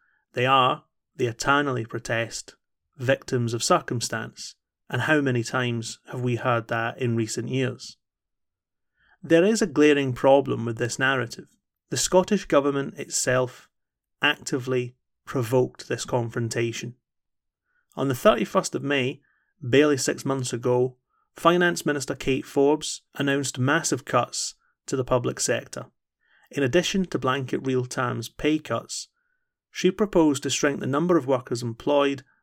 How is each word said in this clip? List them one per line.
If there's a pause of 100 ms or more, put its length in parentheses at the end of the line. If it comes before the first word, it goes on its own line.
(320)
They
are, (320)
they
eternally
protest, (400)
victims
of
circumstance. (340)
And
how
many
times (100)
have
we
heard
that
in
recent
years? (1300)
There
is
a
glaring
problem
with
this
narrative. (440)
The
Scottish
Government
itself (520)
actively (280)
provoked
this
confrontation. (960)
On
the
thirty-first
of
May, (420)
barely
six
months
ago, (400)
Finance
Minister
Kate
Forbes (120)
announced
massive
cuts (320)
to
the
public
sector. (640)
In
addition
to
blanket
real
terms
pay
cuts, (640)
she
proposed
to
shrink
the
number
of
workers
employed (180)